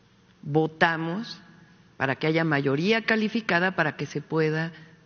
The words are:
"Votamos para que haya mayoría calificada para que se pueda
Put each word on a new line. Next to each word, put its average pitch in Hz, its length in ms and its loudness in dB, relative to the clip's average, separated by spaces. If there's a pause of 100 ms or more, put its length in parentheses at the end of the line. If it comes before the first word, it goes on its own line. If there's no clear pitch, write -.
(440)
"Votamos 160 1000 0 (540)
para 135 200 0
que - 120 -4
haya 160 160 2
mayoría 156 640 2
calificada 214 680 0
para 156 200 0
que 147 100 -6
se 143 160 -6
pueda 160 500 0 (340)